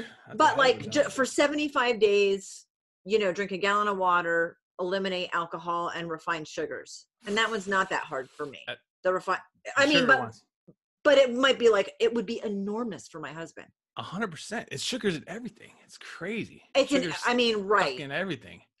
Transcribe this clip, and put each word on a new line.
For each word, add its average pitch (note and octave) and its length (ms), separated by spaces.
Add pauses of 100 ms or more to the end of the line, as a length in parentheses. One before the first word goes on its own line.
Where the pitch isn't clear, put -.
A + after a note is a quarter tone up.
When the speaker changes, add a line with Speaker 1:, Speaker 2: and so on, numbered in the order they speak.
(260)
Speaker 1:
That's - 80
a - 20
Speaker 2:
but, D#4 100
Speaker 1:
hell C#4 60
of - 40
a C#4 40
Speaker 2:
like, B3+ 240
ju-, G#3+ 60
Speaker 1:
challenge. C4+ 240
Speaker 2:
for C4 100
seventy-five C#4+ 760
days, G3+ 640 (380)
you G#3 140
know, G3 140
drink F#3+ 200
a F#3+ 60
gallon G#3 300
of G3 100
water, E3+ 600 (220)
eliminate F#3 520
alcohol E3+ 600
and E3+ 160
refined D#3+ 380
sugars. C#3 580 (200)
And G3+ 100
that A3 140
one's G3+ 180
not F#3+ 220
that D#3 140
hard C3 260
for D3 160
me. A2+ 220
Speaker 1:
Uh, B2 60 (300)
Speaker 2:
The F#3 60
refi-, F#3 280 (260)
Speaker 1:
the - 120
Speaker 2:
I C#4 100
mean, D4 120
Speaker 1:
sugar B3 100
Speaker 2:
but, C#4 120
Speaker 1:
ones. A2+ 240 (600)
Speaker 2:
but C#4+ 140
it B3+ 140
might C4 260
be A#3 100
like, G3 320
it A3+ 140
would A3 120
be A3 180
enormous G#3 640
for D#3+ 120
my C#3+ 120
husband. E3 360 (280)
Speaker 1:
A A#2 60
hundred F#3 280
percent. G3 420
It's C3+ 100
sugars G#3 340
in B2 100
everything. G#3+ 460 (120)
It's - 140
crazy. F3+ 640 (120)
Speaker 2:
It's C#4 180
in, C#4 100
Speaker 1:
Sugar's E3 240
Speaker 2:
I A#3+ 80
mean, A#3 220
Speaker 1:
stuck G3 140
Speaker 2:
right. E3 300
Speaker 1:
in C#3 100
everything. C#3+ 520 (180)